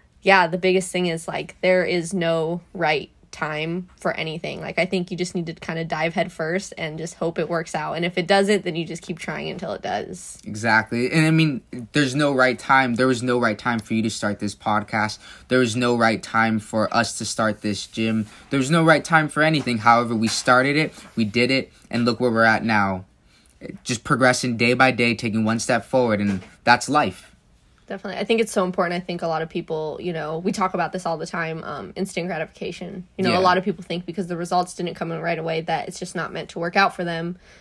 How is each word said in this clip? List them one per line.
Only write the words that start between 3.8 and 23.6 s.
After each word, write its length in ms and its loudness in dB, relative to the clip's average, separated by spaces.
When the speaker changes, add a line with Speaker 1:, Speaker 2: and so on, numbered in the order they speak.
Speaker 1:
for 200 -2
anything. 440 -8
Like, 180 -8
I 80 2
think 240 -2
you 60 -6
just 180 -4
need 120 -4
to 60 -6
kinda 320 -8
dive 300 -2
head 180 -2
first 460 -4
and 200 -6
just 160 -10
hope 240 -4
it 100 -2
works 260 -4
out. 180 -4
And 120 -2
if 120 -2
it 100 0
doesn't, 380 4
then 100 -4
you 120 -4
just 160 -10
keep 160 -8
trying 320 -8
until 240 -8
it 80 -10
does. 640 -8
Speaker 2:
Exactly. 680 0
And 140 4
I 40 4
mean, 300 4
there's 220 2
no 180 2
right 260 4
time. 360 4
There 120 4
was 160 2
no 160 2
right 180 2
time 240 -2
for 140 -4
you 80 2
to 80 0
start 300 -4
this 140 -4
podcast. 640 -2
There 100 4
was 180 2
no 180 2
right 280 2
time 360 2
for 340 -2
us 260 0
to 60 -6
start 360 -2
this 260 -4
gym. 400 -2
There 80 0
was 120 0
no 120 4
right 220 6
time 240 2
for 140 0
anything. 360 2
However, 380 4
we 100 2
started 500 2
it, 180 0
we 100 0
did 260 2
it, 200 0
and 140 0
look 140 2
where 120 2
we're 140 4
at 200 4
now. 400 2